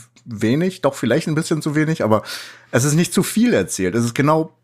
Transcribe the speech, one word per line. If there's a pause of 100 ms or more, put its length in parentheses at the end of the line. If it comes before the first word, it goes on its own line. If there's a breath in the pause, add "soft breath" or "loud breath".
(260)
wenig.
Doch
vielleicht
ein
bisschen
zu
wenig,
aber (480 loud breath)
es
ist
nicht
zu
viel
erzählt.
Es
ist
genau, (120)